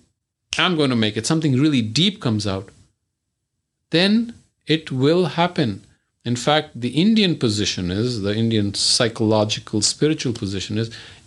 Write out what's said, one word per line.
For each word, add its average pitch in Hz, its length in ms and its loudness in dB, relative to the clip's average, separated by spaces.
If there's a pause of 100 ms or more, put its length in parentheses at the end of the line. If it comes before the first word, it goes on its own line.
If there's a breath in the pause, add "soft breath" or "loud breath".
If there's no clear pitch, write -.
(580)
am 170 200 2
going 147 120 2
to 123 80 0
make 110 220 0
it," 107 80 -4
something 156 340 2
really 143 220 2
deep 147 400 0
comes 107 240 -2
out, 95 240 -6 (1200)
then 208 420 2 (340)
it 160 240 -2
will 156 360 2
happen. 147 580 0 (400 soft breath)
In 120 120 -2
fact, 147 420 0
the 120 120 -4
Indian 185 460 2
position 104 540 -2
is, 110 320 -2
the 101 120 -2
Indian 110 400 0
psychological, 110 1040 0
spiritual 143 540 0
position 101 420 -6
is, 113 140 -2 (360 loud breath)